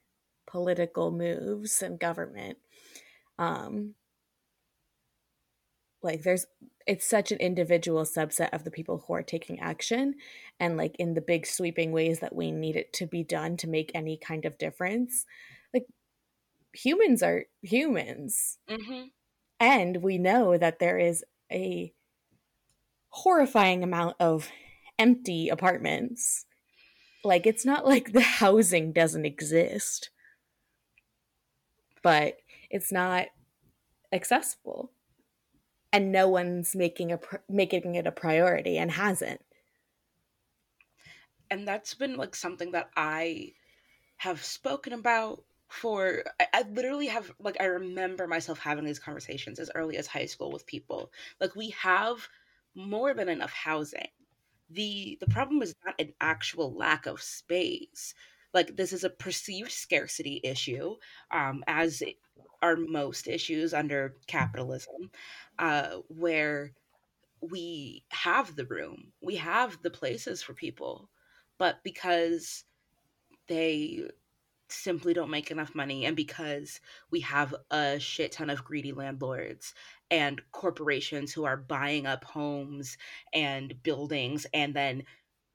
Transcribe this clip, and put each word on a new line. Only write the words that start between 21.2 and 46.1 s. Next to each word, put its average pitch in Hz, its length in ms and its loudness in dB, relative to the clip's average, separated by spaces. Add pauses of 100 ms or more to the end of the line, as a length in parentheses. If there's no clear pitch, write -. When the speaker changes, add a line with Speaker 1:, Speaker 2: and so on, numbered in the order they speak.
Speaker 1:
a 180 420 -4 (1160)
horrifying 214 760 6
amount 175 360 0
of 160 300 4 (480)
empty 226 520 6
apartments. 180 960 0 (800)
Like, 180 220 6
it's 220 200 4
not 285 200 2
like 247 280 6
the 240 80 8
housing 190 720 6
doesn't 160 320 4
exist, 160 840 0 (1900)
but 151 360 6 (320)
it's - 220 -4
not 185 360 2 (840)
accessible. - 800 -2 (1000)
And 196 220 6
no 190 160 8
one's 175 440 2
making 175 380 0
a 170 60 0
pr-, - 180 -12 (140)
making 180 460 2
it 170 120 0
a 165 60 0
priority 170 640 4
and 165 140 0
hasn't. - 500 -2 (2000)
Speaker 2:
And 202 180 -6
that's 208 280 -4
been, 262 200 -4
like, 247 180 -8
something 175 380 -8
that 170 240 -4
I 160 560 -2 (640)
have 180 240 -6
spoken 269 520 -6
about 226 500 0 (240)
for, 196 560 -2 (160)